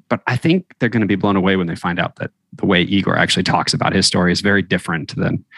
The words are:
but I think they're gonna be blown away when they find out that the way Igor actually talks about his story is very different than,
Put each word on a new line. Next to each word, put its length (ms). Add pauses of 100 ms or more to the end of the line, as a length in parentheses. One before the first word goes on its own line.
but 180
I 100
think 420
they're 100
gonna 180
be 100
blown 200
away 200
when 100
they 80
find 240
out 180
that 140 (220)
the 140
way 160
Igor 360
actually 240
talks 320
about 180
his 140
story 240
is 100
very 220
different 540
than, 280 (140)